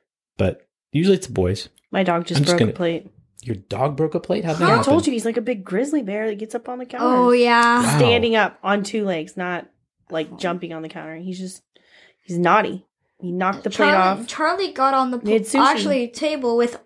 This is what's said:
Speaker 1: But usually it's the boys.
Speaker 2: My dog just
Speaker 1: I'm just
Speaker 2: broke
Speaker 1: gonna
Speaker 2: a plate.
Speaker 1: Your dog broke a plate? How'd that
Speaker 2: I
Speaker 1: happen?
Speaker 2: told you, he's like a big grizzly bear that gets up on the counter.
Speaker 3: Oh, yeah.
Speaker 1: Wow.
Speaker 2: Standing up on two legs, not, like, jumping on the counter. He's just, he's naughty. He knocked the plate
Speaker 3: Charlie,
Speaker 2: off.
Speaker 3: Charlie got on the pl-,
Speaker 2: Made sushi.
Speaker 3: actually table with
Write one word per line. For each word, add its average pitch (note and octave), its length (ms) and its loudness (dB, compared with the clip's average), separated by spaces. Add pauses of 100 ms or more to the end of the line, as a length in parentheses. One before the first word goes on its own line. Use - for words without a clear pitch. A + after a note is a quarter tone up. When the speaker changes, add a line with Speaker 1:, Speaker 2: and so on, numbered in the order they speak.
(360)
Speaker 1:
But F2+ 300 -2 (240)
usually F3+ 280 4
it's - 100 -12
the A#2+ 40 -14
boys. F#2+ 360 -2 (240)
Speaker 2:
My G3 100 0
dog F3 240 0
just D#3 140 -2
Speaker 1:
I'm D3 60 4
just F#3 60 4
Speaker 2:
broke F3 80 2
Speaker 1:
gonna A3 120 2
Speaker 2:
a - 20 -14
plate. E3+ 340 -4 (340)
Speaker 1:
Your A#2+ 140 -6
dog C3 400 -4
broke D#3 200 -2
a E3 40 -6
plate? F3+ 240 -4
How'd D#3+ 120 -4
that F3 80 0
Speaker 2:
I F3 60 4
Speaker 1:
happen? A3+ 140 4
Speaker 2:
told D#4 220 2
you, D4 60 0
he's A3 120 -4
like A3+ 120 -4
a A#3+ 60 0
big G#3+ 220 -4
grizzly C4+ 380 -2
bear G#3 260 -6
that G#3 120 -6
gets A3 160 -8
up A#3 120 -14
on B3 100 -10
the B3+ 80 -12
counter. B3 200 -4
Speaker 3:
Oh, B3 240 4
yeah. A#3+ 520 4
Speaker 1:
Wow. A#3+ 160 2
Speaker 2:
Standing A#3 380 4
up G3 260 0
on G3+ 200 0
two G#3+ 240 -4
legs, F3 300 -4
not, F3+ 300 -6 (440)
like, D#3+ 280 -6
jumping F3 360 -6
on D#3+ 80 -10
the D#3+ 80 -12
counter. D#3+ 260 -14
He's F3+ 220 -10
just, F#3 240 -14 (600)
he's F3 140 -8
naughty. F#3 480 2 (340)
He F3 140 -10
knocked F#3 320 -2
the G#3 60 -4
plate D4 220 2
Speaker 3:
Charlie, F#3+ 300 2
Speaker 2:
off. A#3+ 40 -12
Speaker 3:
Charlie F4+ 460 -2
got C4+ 200 2
on C4 180 0
the B3 80 -4
pl-, G#3 120 -4
Speaker 2:
Made A3 140 4
sushi. C4+ 140 0
Speaker 3:
actually C4+ 500 2
table C4 500 -2
with A#3+ 280 0